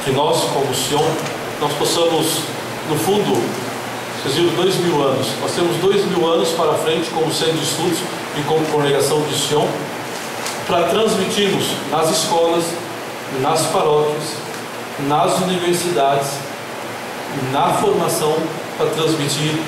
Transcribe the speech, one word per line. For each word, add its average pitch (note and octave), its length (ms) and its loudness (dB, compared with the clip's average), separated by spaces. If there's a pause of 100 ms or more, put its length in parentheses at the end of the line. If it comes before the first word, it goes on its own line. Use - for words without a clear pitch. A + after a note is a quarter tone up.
que C#3 80 -2
nós, C#3+ 400 2
como C3 220 0
Sion, - 320 0 (560)
nós D3 120 0
possamos, D#3+ 640 2 (500)
no D3+ 80 0
fundo, G3+ 420 2 (760)
vocês - 160 -2
viram E3 220 2
dois F3+ 220 2
mil D#3 260 2
anos, A#2+ 240 2 (160)
nós C#3 80 -4
temos E3+ 260 0
dois F#3+ 280 4
mil E3+ 220 2
anos E3 260 4
para A3+ 200 2
frente D#3+ 380 0
como D#3+ 200 0
centro D#3+ 220 0
de D#3 100 0
estudos E3 360 0 (360)
e D3 120 -2
como D#3 180 2
congregação C#3+ 560 2
de - 140 -2
Sion, D3 320 2 (1000)
para E3+ 180 2
transmitirmos F#3+ 840 2 (260)
nas D#3+ 180 2
escolas, E3+ 540 2 (760)
nas D#3 260 2
paróquias, D3+ 720 2 (680)
nas F3 300 2
universidades, F3 920 2 (1200)
na D3 220 2
formação, E3+ 640 2 (380)
para D#3 120 0
transmitir D3+ 640 0 (160)